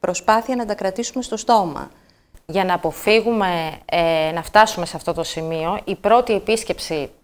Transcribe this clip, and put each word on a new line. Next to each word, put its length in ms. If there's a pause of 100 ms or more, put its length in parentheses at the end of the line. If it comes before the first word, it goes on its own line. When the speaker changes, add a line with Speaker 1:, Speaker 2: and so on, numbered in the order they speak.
Speaker 1:
προσπάθεια 560
να 100
τα 80
κρατήσουμε 480
στο 140
στόμα. 540 (560)
Speaker 2:
Για 180
να 100
αποφύγουμε, 1080
ε, 500
να 80
φτάσουμε 440
σε 100
αυτό 160
το 100
σημείο, 640
η 100
πρώτη 400
επίσκεψη 760 (120)